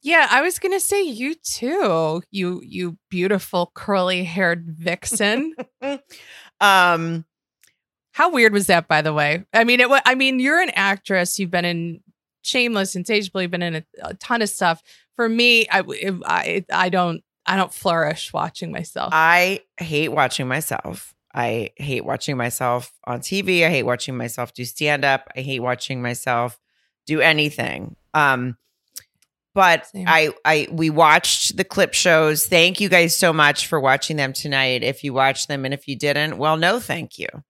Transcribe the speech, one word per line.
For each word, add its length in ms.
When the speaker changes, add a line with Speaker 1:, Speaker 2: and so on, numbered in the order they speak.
Speaker 1:
Yeah, 280
I 120
was 160
gonna 200
say 240
you 320
too, 960
you, 320
you 360
beautiful 640
curly-haired 960
vixen. 840
Speaker 2:
<laughs> 180
Um, 640
Speaker 1:
How 180
weird 220
was 160
that, 180
by 160
the 100
way? 400
I 120
mean, 160
it 100
wa-, 140
I 100
mean, 240
you're 220
an 100
actress. 680
You've 120
been 140
in 360
Shameless, 520
Insatiably, 540
been 140
in 120
a, 100
a 120
ton 260
of 80
stuff. 340
For 120
me, 400
I, 100
w-, 220
if 140
I, 480
I 180
don't, 340
I 120
don't 180
flourish 580
watching 380
myself. 420
Speaker 2:
I 480
hate 320
watching 360
myself. 680
I 420
hate 280
watching 320
myself 560
on 160
T 220
V. 220
I 40
hate 140
watching 340
myself 380
do 100
stand-up. 720
I 40
hate 200
watching 400
myself 600
do 140
anything. 760
Um, 420
but 340
Speaker 1:
Same. 220
Speaker 2:
I, 220
I, 260
we 200
watched 680
the 80
clip 280
shows. 540
Thank 340
you 80
guys 280
so 160
much 340
for 140
watching 360
them 160
tonight. 500
If 220
you 80
watched 360
them, 160
and 100
if 120
you 100
didn't, 420
well, 180
no, 240
thank 380
you 100